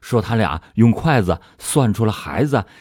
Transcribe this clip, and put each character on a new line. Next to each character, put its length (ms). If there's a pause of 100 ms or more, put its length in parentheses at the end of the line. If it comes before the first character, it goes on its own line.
说 180
他 160
俩 240 (140)
用 180
筷 300
子 180 (180)
算 360
出 100
了 80
孩 320
子 220 (140)